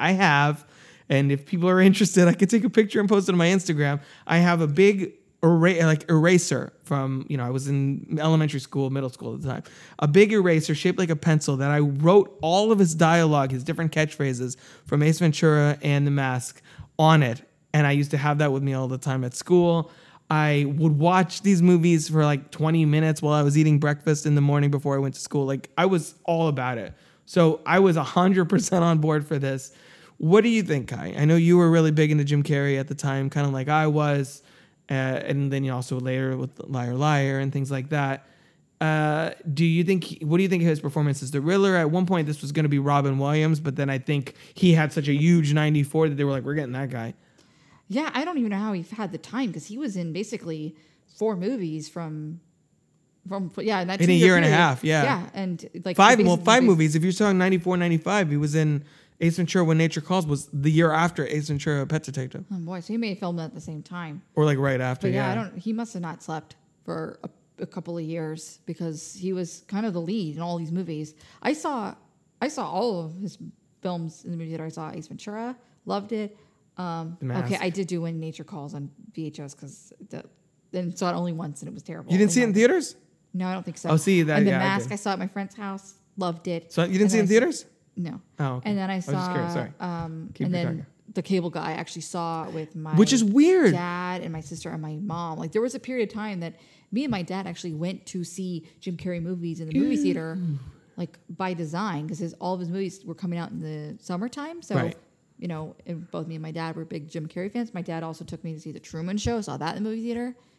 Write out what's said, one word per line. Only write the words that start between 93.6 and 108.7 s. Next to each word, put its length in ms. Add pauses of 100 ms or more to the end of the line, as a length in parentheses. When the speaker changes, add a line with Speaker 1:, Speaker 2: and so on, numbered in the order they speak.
Speaker 2:
dad 500
and 100
my 80
sister 300
and 100
my 220
mom. 380
Like, 100
there 120
was 120
a 60
period 280
of 60
time 260
that 140 (380)
me 100
and 80
my 120
dad 260
actually 260
went 320
to 160
see 460 (100)
Jim 180
Carrey 240
movies 400
in 80
the 80
movie 200
Speaker 1:
Ew. 60
Speaker 2:
theater, 360 (580)
like, 220 (100)
by 260
design, 540
'cause 120
his, 140
all 200
of 60
his 100
movies 340
were 120
coming 240
out 100
in 100
the 400
summertime. 640
So, 140
Speaker 1:
Right. 200 (440)
Speaker 2:
you 80
know, 280 (100)
and 240
both 160
me 100
and 60
my 80
dad 260
were 80
big 240
Jim 200
Carrey 220
fans. 240
My 80
dad 200
also 220
took 200
me 100
to 60
see 120